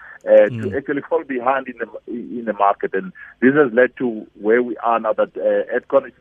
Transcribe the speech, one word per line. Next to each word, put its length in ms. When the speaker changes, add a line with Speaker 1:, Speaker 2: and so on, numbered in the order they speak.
Speaker 1:
uh, 240
to 100
Speaker 2:
Mm. 80
Speaker 1:
actually 240
fall 220
behind 440
in 120
the, 80
in 380
the 80
market. 400
And 180
this 140
has 180
led 240
to 300
where 220
we 160
are 220
now, 140
that, 240
uh, 400
Edcon 300
is 140